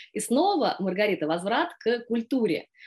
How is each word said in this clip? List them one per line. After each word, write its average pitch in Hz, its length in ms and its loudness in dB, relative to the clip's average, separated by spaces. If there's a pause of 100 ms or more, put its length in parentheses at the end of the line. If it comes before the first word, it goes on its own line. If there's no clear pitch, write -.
(120)
И - 80 -6
снова, 285 600 2
Маргарита, 185 480 0
возврат 208 520 0
к 233 220 0
культуре. 226 680 -2 (200)